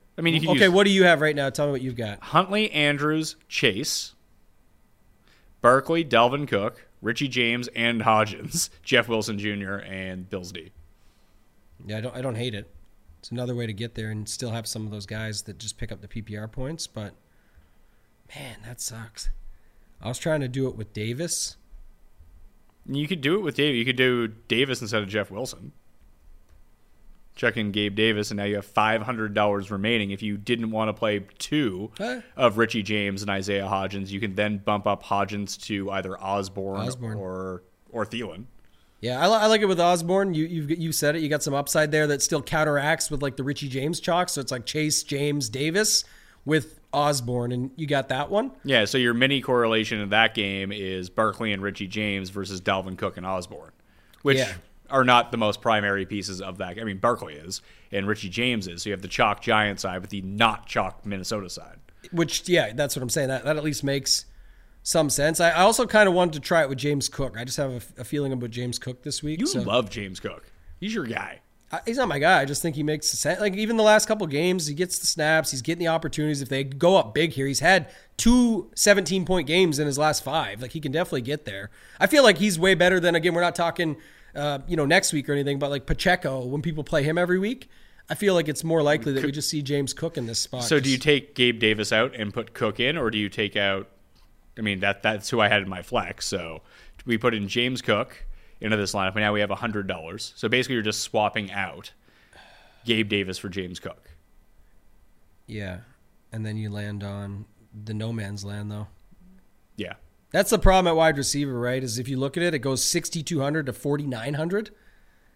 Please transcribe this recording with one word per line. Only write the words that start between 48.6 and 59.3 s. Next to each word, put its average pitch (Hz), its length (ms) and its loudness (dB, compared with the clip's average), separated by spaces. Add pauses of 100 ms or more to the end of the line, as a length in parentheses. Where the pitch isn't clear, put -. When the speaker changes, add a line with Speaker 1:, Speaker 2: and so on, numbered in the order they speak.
Speaker 1:
Yeah, 123 220 4
so 131 120 0
your 120 160 4
mini 131 280 2
correlation 113 580 2
in 101 100 -4
that 110 260 6
game 98 360 -2
is 95 380 -6
Barkley 110 420 0
and 98 100 -4
Richie 98 260 -6
James 98 420 -4
versus 95 320 -8
Dalvin 95 360 -2
Cook 95 200 -6
and 90 80 -10
Osborne, 92 460 -8 (500)
which 139 160 4
Speaker 2:
Yeah. 110 160 -2 (360)
Speaker 1:
are 135 140 4
not 120 300 6
the 120 40 -2
most 107 240 0
primary 101 440 0
pieces 95 360 -8
of 95 180 -12
that. 92 200 -8
I 113 60 -10
mean, 98 140 -6
Barkley 101 340 0
is, 80 280 -12 (300)
and 98 160 -2
Richie 104 220 -2
James 113 400 -2
is. 87 140 -10
So 107 60 -6
you 101 40 -4
have 90 80 -6
the 92 80 -10
chalk 107 320 2